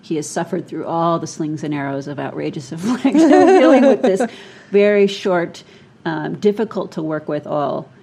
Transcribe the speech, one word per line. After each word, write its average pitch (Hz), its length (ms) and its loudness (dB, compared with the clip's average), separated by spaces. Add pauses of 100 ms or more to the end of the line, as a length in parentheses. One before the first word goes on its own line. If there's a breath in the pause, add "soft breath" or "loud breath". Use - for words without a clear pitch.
He - 140 -8
has 151 120 -4
suffered - 400 -6
through - 180 -10
all 170 340 0
the 160 80 -8
slings 156 380 -8
and 151 80 -6
arrows 139 340 -6
of 147 120 -10
outrageous 147 520 -8
<laughs> 165 60 -10
affliction, 262 520 2
dealing 320 560 6
with 262 160 4
this 208 200 0 (500 loud breath)
very 202 360 4
short, 175 560 -4 (420 loud breath)
um, 156 300 -6
difficult 208 580 -2
to 175 100 -8
work 156 240 -6
with 147 180 -6
oil, 147 440 -6 (140)